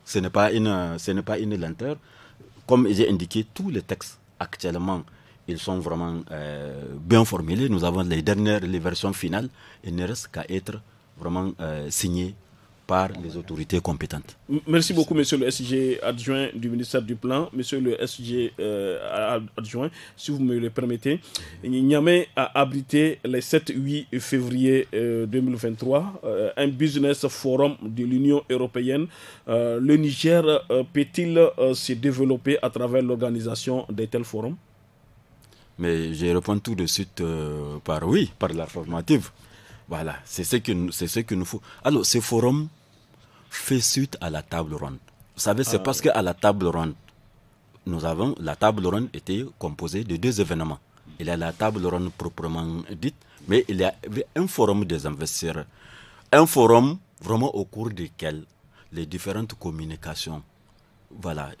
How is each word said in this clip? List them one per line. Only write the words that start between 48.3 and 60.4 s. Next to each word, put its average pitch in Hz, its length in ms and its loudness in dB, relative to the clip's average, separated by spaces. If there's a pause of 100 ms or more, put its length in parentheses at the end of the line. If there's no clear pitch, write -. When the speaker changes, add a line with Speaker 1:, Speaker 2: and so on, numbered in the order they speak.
Speaker 1:
la 76 180 -6
table 107 280 2
ronde 101 280 0
était 95 300 -4 (140)
composée 82 460 -6
de 90 140 -4
deux 107 240 0
événements. 80 360 -2 (420)
Il 82 80 -8
y - 40 -2
a 85 60 -2
la 82 160 -2
table 107 340 -2
ronde 90 240 -2
proprement 82 800 -6
dite, 101 240 -6 (320)
mais 110 220 4
il 98 80 -2
y 92 80 2
avait 101 500 -4
un 170 120 0
forum 104 380 2
des 82 220 -4
investisseurs. 78 580 -6 (680)
Un 151 140 10
forum 131 540 8 (220)
vraiment 113 340 0
au 101 100 -2
cours 110 240 -8
duquel 80 540 -8 (480)
les 82 160 -6
différentes 98 480 -6
communications, 78 880 -8 (680)